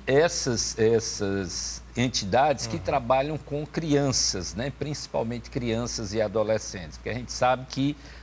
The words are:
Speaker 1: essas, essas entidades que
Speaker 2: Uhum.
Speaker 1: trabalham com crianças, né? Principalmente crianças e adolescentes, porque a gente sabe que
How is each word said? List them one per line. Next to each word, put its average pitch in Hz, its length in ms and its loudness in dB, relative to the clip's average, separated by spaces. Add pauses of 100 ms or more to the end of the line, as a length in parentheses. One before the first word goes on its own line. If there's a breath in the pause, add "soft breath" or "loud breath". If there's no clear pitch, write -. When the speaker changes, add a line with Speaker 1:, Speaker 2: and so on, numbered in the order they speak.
Speaker 1:
essas, 139 720 2
essas 107 1040 2 (140)
entidades 120 720 2
que 113 80 -6
Speaker 2:
Uhum. 165 60 -4
Speaker 1:
trabalham 139 560 0
com 147 280 -6
crianças, 143 920 0
né? 131 220 -4
Principalmente 127 720 -4
crianças 117 640 -2
e 110 80 2
adolescentes, 104 760 0
porque - 120 -8
a 107 40 -2
gente 120 180 -8
sabe 127 380 2
que 143 260 0 (280 loud breath)